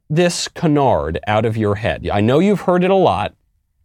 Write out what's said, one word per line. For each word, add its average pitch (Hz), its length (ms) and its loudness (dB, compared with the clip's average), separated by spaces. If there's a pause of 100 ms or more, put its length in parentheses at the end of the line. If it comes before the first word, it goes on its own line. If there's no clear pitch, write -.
(100)
this 175 380 -2
canard 113 800 0
out 107 160 2
of 110 120 -2
your 104 200 0
head. 98 360 -4
I 104 80 0
know 123 200 2
you've 196 220 2
heard 180 200 0
it 185 80 2
a 196 60 2
lot, 104 400 0 (480)